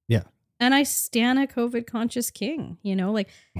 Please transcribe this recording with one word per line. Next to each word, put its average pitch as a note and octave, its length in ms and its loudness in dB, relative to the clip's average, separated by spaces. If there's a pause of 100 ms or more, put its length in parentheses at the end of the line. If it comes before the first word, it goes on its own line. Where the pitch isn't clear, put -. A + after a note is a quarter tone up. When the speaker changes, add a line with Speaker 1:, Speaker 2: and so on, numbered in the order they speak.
Speaker 1:
Yeah. A2+ 160 2 (360)
Speaker 2:
and B3+ 140 4
I C#4+ 100 6
stan B3 540 0
a C#4 80 2
covid A#3+ 400 -4
conscious A#3+ 440 -4
king, B3 520 -6
you G3 140 -2
know, F#3+ 160 0
like, G#3 160 0 (320)